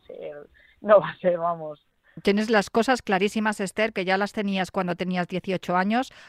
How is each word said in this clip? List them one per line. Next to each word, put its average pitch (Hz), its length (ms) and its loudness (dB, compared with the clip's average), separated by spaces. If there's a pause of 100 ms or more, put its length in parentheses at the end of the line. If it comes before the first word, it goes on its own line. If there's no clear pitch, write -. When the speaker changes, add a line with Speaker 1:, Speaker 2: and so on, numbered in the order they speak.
Speaker 1:
ser, 147 400 -16 (340)
no 202 180 8
va 160 100 2
a - 80 -14
ser, 175 200 0
vamos. 165 480 -6 (380)
Speaker 2:
Tienes 208 260 2
las 214 220 2
cosas 233 320 2
clarísimas, 208 560 0
Esther, 214 340 -2
que 190 100 -4
ya 185 140 0
las 202 160 -2
tenías 196 380 -4
cuando 180 240 -2
tenías 180 320 -4
dieciocho 180 480 -4
años. 214 360 0 (180)